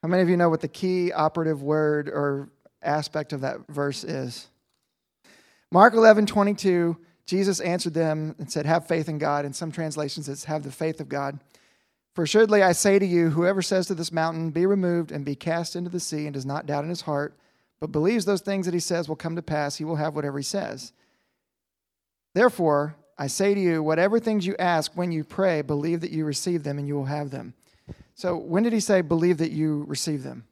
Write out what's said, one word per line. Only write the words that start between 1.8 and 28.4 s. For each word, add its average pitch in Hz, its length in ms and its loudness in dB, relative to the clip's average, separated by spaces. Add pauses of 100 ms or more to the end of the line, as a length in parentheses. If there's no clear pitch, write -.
or 139 400 -4 (340)
aspect 151 520 -4
of 139 80 -6
that 131 260 -6
verse 143 380 -4
is? 131 420 -8 (1200)
Mark 214 260 8
eleven 220 300 8
twenty-two, 196 680 2 (300)
Jesus 190 340 0
answered 180 340 -2
them 156 460 -2
and 147 100 -10
said, 147 160 -4
"Have 160 220 2
faith 165 220 -2
in 151 80 -4
God." 147 260 -2
In 143 80 -6
some 160 220 -8
translations, 151 560 -6
it's, - 160 -10
"Have 156 180 -6
the 139 80 -12
faith 160 300 -6
of 139 80 -12
God." 139 320 -6 (760)
"For 170 80 0
assuredly 208 400 6
I 185 80 6
say 196 280 4
to 196 60 2
you, 170 260 4
whoever 180 300 2
says 185 260 0
to 196 80 -2
this 165 180 -8
mountain, 165 380 -2
'Be 170 140 2
removed 175 460 2
and 147 140 -6
be 143 100 -4
cast 165 400 -4
into 175 140 -6
the 175 100 -6
sea,' 151 260 -6
and 147 80 -8
does 135 120 -6
not 143 220 -6
doubt 147 180 -2
in 160 40 -8
his 170 120 -6
heart, 147 360 -4 (440)
but 156 100 -8
believes 185 320 2
those 190 160 0
things 196 260 -4
that 175 80 -4
he 175 60 0
says 165 300 -4
will 156 80 -6
come 165 180 -6
to 170 60 -6
pass, 147 340 -4
he - 80 -8
will 156 140 -4
have 151 180 -2
whatever 143 220 -4
he 143 80 -6
says. - 480 -8 (1400)
Therefore, 156 640 2 (220)
I 147 100 -4
say 196 260 2
to 202 60 0
you, 170 240 2
whatever 170 340 2
things 220 280 0
you 196 120 -2
ask 170 380 0
when 180 160 -2
you 156 140 -4
pray, 180 360 0
believe 151 380 -2
that 165 120 -8
you 156 120 -2
receive 151 400 -2
them 143 160 -4
and 143 80 -6
you 143 80 -4
will 139 80 -2
have 143 260 -4
them." 131 260 -12 (600)
So 180 220 -4
when 175 260 0